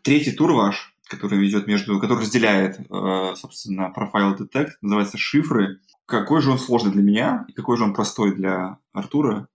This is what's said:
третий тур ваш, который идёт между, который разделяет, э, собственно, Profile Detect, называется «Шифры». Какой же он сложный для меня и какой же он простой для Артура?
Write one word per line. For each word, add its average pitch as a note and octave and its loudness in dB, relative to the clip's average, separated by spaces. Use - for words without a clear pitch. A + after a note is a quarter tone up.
третий C#3+ 2
тур E3 2
ваш, G2+ 0
который G2 0
идёт G2+ 0
между, G#2 0
который A2 0
разделяет, G#2 2
э, F#2+ -4
собственно, F#2 -8
Profile G2+ 0
Detect, C3+ -4
называется G2+ 0
«Шифры». B2 0
Какой C3 0
же C3+ 2
он B2+ 2
сложный A2+ 0
для G2+ 4
меня G#2+ 2
и - -20
какой B2 -2
же A#2 2
он G2+ 0
простой G#2 0
для F#2+ -4
Артура? G#2 -2